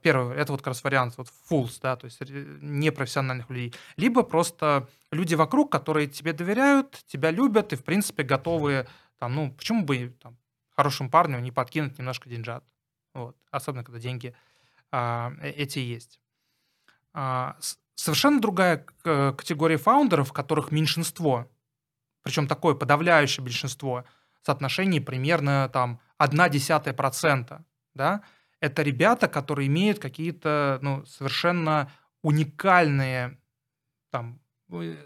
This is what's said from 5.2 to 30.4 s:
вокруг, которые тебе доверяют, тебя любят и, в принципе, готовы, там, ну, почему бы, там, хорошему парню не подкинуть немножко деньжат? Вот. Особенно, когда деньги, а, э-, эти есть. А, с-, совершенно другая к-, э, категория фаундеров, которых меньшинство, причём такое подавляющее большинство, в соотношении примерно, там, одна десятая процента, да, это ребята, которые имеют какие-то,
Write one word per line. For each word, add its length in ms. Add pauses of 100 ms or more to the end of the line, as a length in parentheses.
вокруг, 340
которые 380
тебе 240
доверяют, 760
тебя 240
любят 420
и, 40
в 80
принципе, 400
готовы, 640 (300)
там, 160
ну, 180
почему 320
бы, 360
там, 180 (360)
хорошему 340
парню 300
не 140
подкинуть 460
немножко 300
деньжат? 360 (500)
Вот. 220 (160)
Особенно, 320
когда 160
деньги, 340 (560)
а, 500
э-, 100
эти 280
есть. 400 (960)
А, 480
с-, 180 (160)
совершенно 460
другая 380
к-, 160 (100)
э, 300
категория 420
фаундеров, 560
которых 400
меньшинство, 760 (760)
причём 260
такое 260
подавляющее 680
большинство, 600 (360)
в 60
соотношении 520
примерно, 680
там, 320 (180)
одна 300
десятая 460
процента, 680 (300)
да, 280 (380)
это 220
ребята, 440
которые 400
имеют 320
какие-то, 840